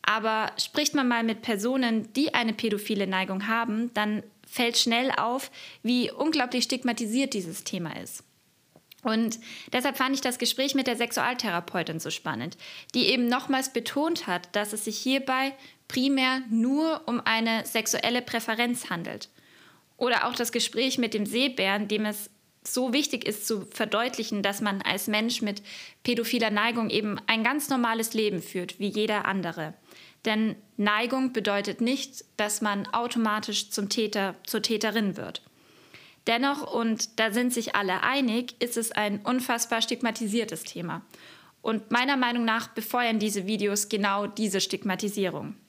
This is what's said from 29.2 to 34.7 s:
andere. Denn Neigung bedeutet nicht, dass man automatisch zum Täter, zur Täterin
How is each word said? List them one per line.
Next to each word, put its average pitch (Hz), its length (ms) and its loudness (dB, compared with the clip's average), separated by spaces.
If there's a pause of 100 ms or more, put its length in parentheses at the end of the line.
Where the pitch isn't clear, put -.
andere. 170 480 -2 (540)
Denn 220 300 2 (200)
Neigung 240 560 2
bedeutet 202 480 0
nicht, 247 440 -2 (120)
dass 208 240 -2
man 202 280 0
automatisch 220 840 0
zum 202 180 -2
Täter, 208 460 0 (120)
zur 220 140 -2
Täterin 214 560 0